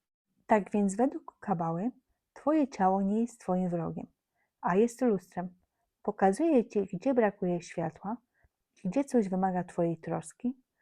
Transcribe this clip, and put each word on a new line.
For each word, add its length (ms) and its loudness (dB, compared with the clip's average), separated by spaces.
Tak 240 2
więc 260 0
według 440 -2
Kabały 500 -2
twoje 360 0
ciało 340 2
nie 180 0
jest 200 -4
twoim 280 0
wrogiem, 380 -4
a 160 0
jest 240 2
lustrem. 580 -2
Pokazuje 560 2
ci, 280 -2
gdzie 220 0
brakuje 460 0
światła, 560 -8
gdzie 200 0
coś 240 0
wymaga 360 -2
twojej 320 -2
troski, 600 -8